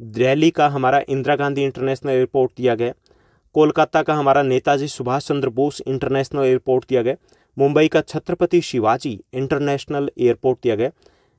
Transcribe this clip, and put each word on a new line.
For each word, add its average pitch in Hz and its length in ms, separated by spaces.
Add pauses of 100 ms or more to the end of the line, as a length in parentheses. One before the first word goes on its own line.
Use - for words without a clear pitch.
दिल्ली 127 480
का 151 180
हमारा 135 400
इंदिरा 135 280
गांधी 143 280
इंटरनेशनल 135 480
एयरपोर्ट 127 440
दिया 123 180
गया, 117 180 (600)
कोलकाता 151 500
का 151 120
हमारा 143 280
नेताजी 139 460
सुभाष 127 400
चंद्र 139 200
बोस 135 380
इंटरनेशनल 135 580
एयरपोर्ट 127 440
दिया 127 140
गया, 127 140 (420)
मुंबई 147 300
का 156 120
छत्रपति 175 600
शिवाजी 113 600 (140)
इंटरनेशनल 139 840
एयरपोर्ट 123 440
दिया 117 140
गया, 107 140 (480)